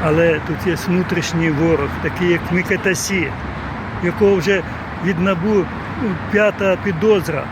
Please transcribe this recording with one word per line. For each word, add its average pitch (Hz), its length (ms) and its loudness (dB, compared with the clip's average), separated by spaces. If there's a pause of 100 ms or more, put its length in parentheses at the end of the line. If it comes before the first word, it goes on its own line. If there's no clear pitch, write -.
Але 160 420 4
тут 160 200 -4
є 165 100 2 (100)
внутрішній 175 640 0
ворог, 147 380 2 (140)
такий 170 260 -2
як 170 240 0
Микитасі, 185 760 0 (760)
якого 202 320 2
вже 185 260 0 (420)
від 175 160 0
набу, 190 440 2 (380)
ну, 233 60 0 (240)
п'ята 202 520 2
підозра. 170 680 2